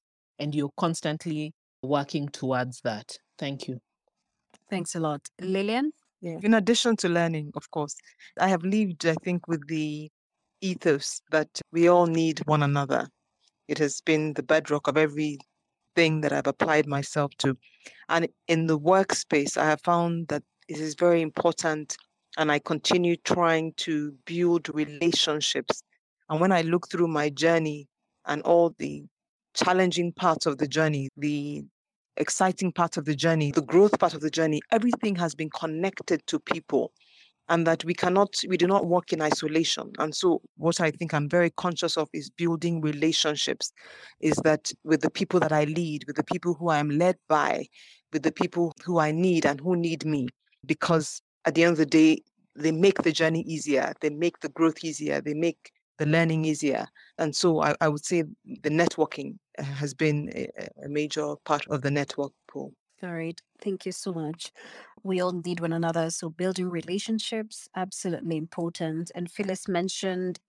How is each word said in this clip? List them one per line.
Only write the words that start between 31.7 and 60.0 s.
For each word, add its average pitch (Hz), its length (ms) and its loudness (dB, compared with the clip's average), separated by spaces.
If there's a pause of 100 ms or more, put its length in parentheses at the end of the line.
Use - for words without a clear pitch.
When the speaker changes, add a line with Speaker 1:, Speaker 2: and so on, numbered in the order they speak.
Speaker 3:
exciting 185 560 0
part 170 240 -2
of 151 80 -6
the 151 100 0
journey, 151 380 2
the 156 100 2
growth 190 380 6
part 180 120 4
of 156 80 -10
the 151 100 -2
journey, 156 300 0 (120)
everything 226 420 2
has 170 220 -2
been 160 140 -6
connected 165 760 -4
to 156 140 -2
people, - 500 -2 (580)
and 165 160 2
that 160 200 2
we 170 100 -2
cannot, 190 400 2 (140)
we 185 80 0
do 170 100 4
not 190 200 2
work 175 260 0
in 160 100 -2
isolation. 151 800 0
And 156 120 -4
so 175 300 0 (140)
what 165 240 0
I 160 100 2
think 160 240 -6
I'm 147 140 0
very 175 220 4
conscious - 460 -4
of 156 160 -2
is 151 160 -10
building 165 520 -2
relationships, 151 920 0 (480)
is 151 180 0
that 156 340 0 (100)
with 156 180 2
the 156 100 0
people - 280 0
that 156 140 2
I 151 120 4
lead, 156 440 -4
with 143 80 -8
the 143 80 -2
people 175 300 -2
who 165 160 -4
I 151 80 2
am 147 120 0
led 175 260 2 (120)
by, 143 380 2 (460)
with - 120 -4
the 156 80 2
people 175 420 -2 (100)
who 175 140 0
I 151 140 2
need 170 340 2
and 143 140 0
who 180 160 0
need 165 280 -2
me, 147 220 0 (400)
because 156 560 -2 (220)
at 156 100 0
the 165 80 4
end 175 100 6
of 151 60 0
the 156 80 4
day, 156 340 6 (360)
they 156 160 0
make 190 300 4
the 160 100 2
journey 160 300 0
easier, 147 580 -2
they 151 100 0
make 160 300 -2
the 156 80 -6
growth 165 360 0
easier, 151 360 -4
they 147 140 -4
make 160 360 -4 (280)
the 151 80 -2
learning 160 380 2
easier. 143 420 0 (320)
And 151 160 -2
so 160 260 4
I, 151 200 2
I 160 80 2
would 147 160 -4
say 170 180 0 (220)
the 147 260 -6
networking 156 640 0 (220)
has 139 360 -6
been 147 380 0